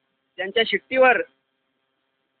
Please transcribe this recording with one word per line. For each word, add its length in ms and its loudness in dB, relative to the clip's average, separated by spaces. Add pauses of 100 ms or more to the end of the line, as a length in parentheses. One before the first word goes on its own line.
(380)
त्यांच्या 300 -4
शिट्टीवर, 540 0 (1200)